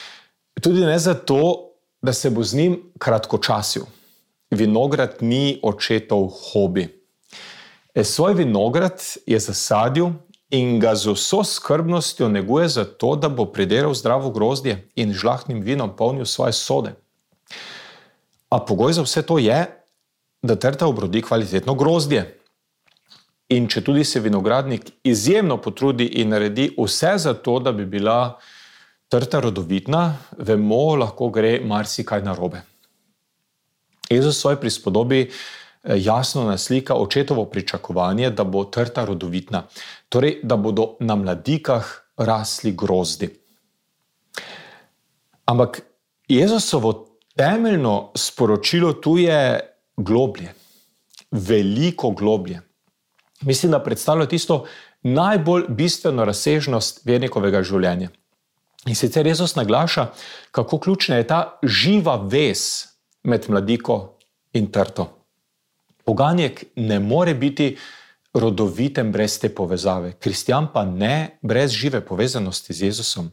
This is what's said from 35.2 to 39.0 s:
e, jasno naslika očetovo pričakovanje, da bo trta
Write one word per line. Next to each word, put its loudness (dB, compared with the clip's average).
e, -2
jasno 0
naslika 0
očetovo 0
pričakovanje, -2
da -2
bo -2
trta -4